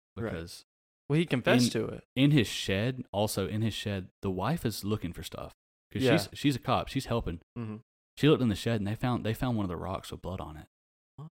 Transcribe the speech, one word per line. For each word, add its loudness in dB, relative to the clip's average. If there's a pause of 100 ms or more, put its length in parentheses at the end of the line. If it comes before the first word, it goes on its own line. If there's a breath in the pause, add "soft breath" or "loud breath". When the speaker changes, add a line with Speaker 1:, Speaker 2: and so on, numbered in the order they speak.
(160)
Speaker 1:
Right. -4
Speaker 2:
because -10 (460)
Speaker 3:
Well, 4
he 4
confessed 4
Speaker 2:
in, 0
Speaker 3:
to -8
it. -14 (120)
Speaker 2:
in 6
his 6
shed, -2
also 0
in -2
his 0
shed, -4 (120)
the -2
wife -2
is -4
looking -2
for -14
stuff -12 (380)
'cause -2
Speaker 3:
Yeah. 6
Speaker 2:
she's, 0 (100)
she's 2
a -6
cop. 0
She's -4
helping. -2 (180)
Speaker 1:
Mm-hmm. -8 (400)
Speaker 2:
She 4
looked 6
in 4
the 2
shed -2
and -2
they -2
found, -2
they 0
found -2
one 0
of -2
the -4
rocks -6
with -12
blood -6
on -12
it. -18 (640)